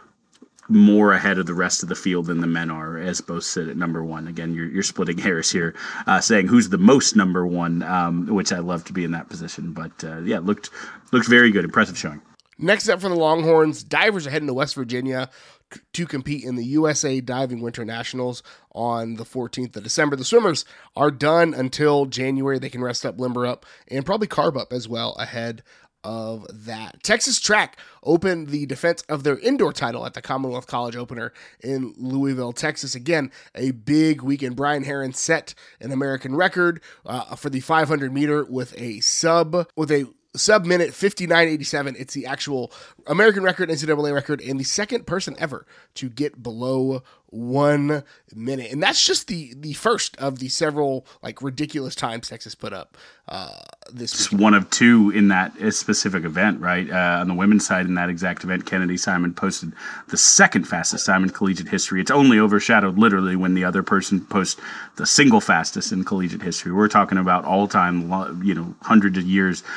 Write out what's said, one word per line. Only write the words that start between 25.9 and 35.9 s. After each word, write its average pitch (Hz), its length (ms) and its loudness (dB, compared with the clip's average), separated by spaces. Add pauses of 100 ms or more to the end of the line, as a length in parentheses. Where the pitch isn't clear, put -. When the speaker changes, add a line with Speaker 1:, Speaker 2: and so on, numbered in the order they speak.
Speaker 2:
of 110 440 -10 (180)
that. 110 380 -12
Texas 226 360 0
Track 208 380 0 (240)
opened 170 460 0
the 143 180 -6
defense 165 380 -4
of 147 200 -6
their 143 140 0
indoor 233 340 2
title 120 320 -6
at - 120 -10
the 120 60 -14
Commonwealth 131 440 -6
College 120 300 -6
Opener 117 360 -10 (280)
in 131 360 -6
Louisville, 127 580 -4
Texas. 143 420 -6
Again, 139 360 -2 (220)
a 127 160 -4
big 143 540 0
weekend. 131 320 -4
Brian 143 280 -2
Herron 139 300 -6
set - 400 -2 (260)
an 120 120 -10